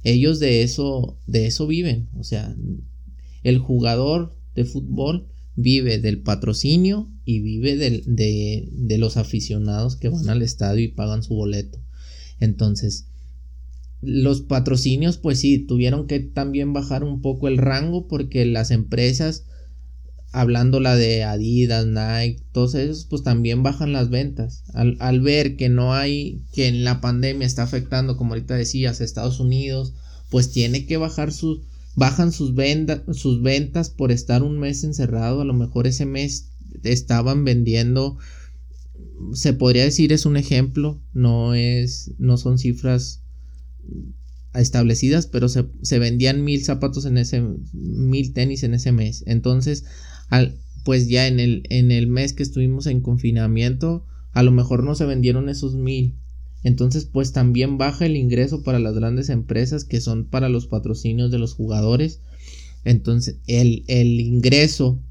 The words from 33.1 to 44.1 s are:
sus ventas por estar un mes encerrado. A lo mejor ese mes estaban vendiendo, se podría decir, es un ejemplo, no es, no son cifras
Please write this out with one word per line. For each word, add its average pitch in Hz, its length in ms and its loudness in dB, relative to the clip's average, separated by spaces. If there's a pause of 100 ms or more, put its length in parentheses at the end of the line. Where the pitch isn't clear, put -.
sus 123 300 0
ventas 139 480 0
por 131 200 -2
estar 120 320 2
un 147 160 -2
mes 143 240 -4
encerrado. 127 600 -2
A - 20 -2
lo 135 100 0
mejor 120 320 0
ese 131 200 0
mes 135 420 -6 (340)
estaban 123 640 2
vendiendo, 120 720 2 (1160)
se 147 180 0
podría 127 320 4
decir, 151 280 4
es 151 140 2
un 147 100 4
ejemplo, 143 640 0 (120)
no 120 420 4
es, 120 640 -2
no 123 200 4
son 127 200 2
cifras 127 600 0 (1300)